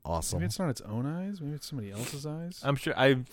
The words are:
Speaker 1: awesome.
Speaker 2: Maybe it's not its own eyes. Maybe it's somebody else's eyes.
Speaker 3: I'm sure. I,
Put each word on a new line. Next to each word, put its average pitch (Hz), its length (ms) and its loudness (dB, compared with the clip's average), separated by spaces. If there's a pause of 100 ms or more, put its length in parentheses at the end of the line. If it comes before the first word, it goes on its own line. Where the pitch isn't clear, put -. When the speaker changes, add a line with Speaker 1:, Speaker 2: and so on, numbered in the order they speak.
Speaker 1:
awesome. 82 360 0
Speaker 2:
Maybe 92 60 0
it's 107 120 -2
not 175 120 2
its - 100 -2
own 117 260 -4
eyes. 180 340 -4
Maybe 147 140 -4
it's - 140 -10
somebody 104 240 -6
else's 131 340 -8
eyes. 165 380 -8
Speaker 3:
I'm 143 120 4
sure. - 220 0
I, 135 200 10 (140)